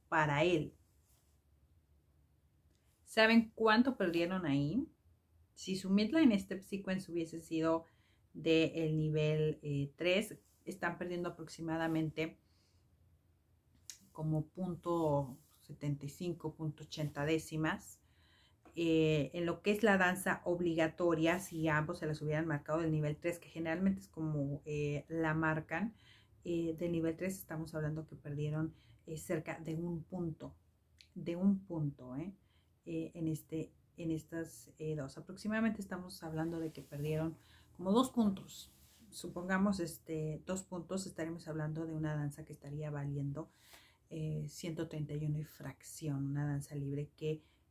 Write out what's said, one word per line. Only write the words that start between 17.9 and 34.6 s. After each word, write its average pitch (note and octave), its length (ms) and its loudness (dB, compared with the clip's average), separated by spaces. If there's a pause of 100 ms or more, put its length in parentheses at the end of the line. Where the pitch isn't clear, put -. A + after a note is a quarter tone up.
Eh, D#3+ 580 4
en F3 120 -2
lo E3 160 -2
que G3+ 80 2
es G#3 140 2
la G3 140 8
danza F3+ 460 2
obligatoria, E3 920 2
si D#3+ 300 -2
ambos D3+ 320 2
se D#3+ 60 -4
las D3+ 160 -2
hubieran D3+ 260 0
marcado D3+ 320 -2
del E3 100 0
nivel D3+ 260 0
tres, E3+ 220 -4
que - 100 -18
generalmente F3 520 0
es - 80 -18
como, D3 560 -2
eh, D3 420 -2
la D#3+ 260 0
marcan, D#3+ 640 0 (480)
eh, E3 340 -2
del F3 140 -2
nivel E3 260 0
tres F#3+ 220 -4
estamos D#3+ 380 -8
hablando D3+ 320 -2
que D3+ 80 -16
perdieron, D3+ 580 -2 (320)
eh, D#3+ 100 -8
cerca D#3+ 440 -4
de D#3+ 160 -6
un E3+ 260 -4
punto, E3 540 -6 (580)
de E3+ 220 -6
un F#3+ 240 4
punto, C#3+ 560 -6
¿eh? F#3 180 -8 (500)
Eh, E3 300 -6
en D#3+ 140 -2
este, D#3 440 -6 (240)
en E3 140 -4
estas, D#3+ 680 -6